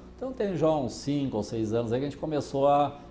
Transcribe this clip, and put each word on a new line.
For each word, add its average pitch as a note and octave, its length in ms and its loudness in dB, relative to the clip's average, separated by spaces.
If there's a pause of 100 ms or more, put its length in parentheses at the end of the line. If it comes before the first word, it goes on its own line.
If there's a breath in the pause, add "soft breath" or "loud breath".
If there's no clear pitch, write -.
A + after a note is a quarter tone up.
(160)
Então C4 160 -8
tem G#3 240 -2
já D#3 160 4
uns C3 220 0
cinco C#3 440 -2
ou G#2 60 0
seis A2 300 -2
anos A#2 180 0
aí B2 80 2
que C#3 60 -2
a C#3+ 40 -4
gente C#3 100 -12
começou C#3 480 0
a, C#3+ 280 4 (160 loud breath)